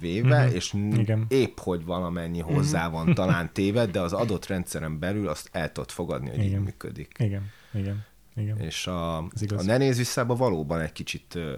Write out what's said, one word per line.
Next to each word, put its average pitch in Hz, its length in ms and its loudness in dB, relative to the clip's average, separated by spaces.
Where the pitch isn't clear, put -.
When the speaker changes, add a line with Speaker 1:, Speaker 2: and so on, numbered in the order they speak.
Speaker 1:
véve, 120 460 4
Speaker 2:
Mhm. 120 80 2
Speaker 1:
és - 180 -4
n-, 104 200 0
Speaker 2:
Igen. 110 360 2
Speaker 1:
épp 127 300 2
hogy 90 260 -2
valamennyi 87 560 -2
Speaker 2:
Mhm. 80 140 -2
Speaker 1:
hozzá 82 340 2
van 80 260 2
talán 87 380 2
téve, 104 340 2
de 92 140 0
az 87 120 0
adott 101 340 -2
rendszeren 80 520 -4
belül 95 300 -2
azt - 240 -6
el 80 200 -2
tudod - 180 -8
fogadni, 73 400 -4
hogy 64 80 -4
így - 60 2
Speaker 2:
Igen. 98 180 2
Speaker 1:
működik. - 560 -8
Speaker 2:
Igen, 101 320 -2
igen, 101 300 -4
igen. 107 220 -2
Speaker 1:
És - 280 -6
a, 85 380 -2
Speaker 2:
Ez 107 80 -4
igaz. 101 200 -2
Speaker 1:
a - 20 0
Ne 107 120 4
nézz 135 200 4
visszába 123 400 0
valóban 82 440 2
egy 80 120 -2
kicsit, - 420 -8
ö, 78 240 -4